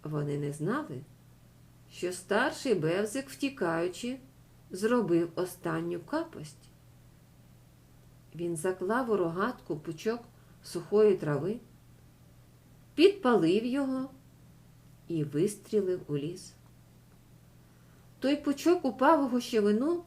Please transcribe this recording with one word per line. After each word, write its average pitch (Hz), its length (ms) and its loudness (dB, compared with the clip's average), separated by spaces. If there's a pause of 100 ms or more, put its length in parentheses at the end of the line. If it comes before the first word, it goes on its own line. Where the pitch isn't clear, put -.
Вони 147 340 -4
не 143 160 -4
знали, 160 480 -4 (880)
що 180 220 -6
старший 247 640 0
Бевзик, 202 540 -2
втікаючи, 190 880 -4 (520)
зробив 190 640 2
останню 170 640 -4
капость. - 680 -8 (1700)
Він 170 220 -4
заклав 190 540 -2
у 196 60 2
рогатку 180 600 -2
пучок 190 440 -6 (420)
сухої 202 520 4
трави, 156 420 -2 (1400)
підпалив 226 720 4
його 262 440 -2 (1000)
і 165 160 0
вистрілив 185 840 -2
у 147 100 -2
ліс. 160 360 -8 (1700)
Той 277 160 2
пучок 302 500 2
упав 277 380 4
у 269 40 0
гущавину 240 800 2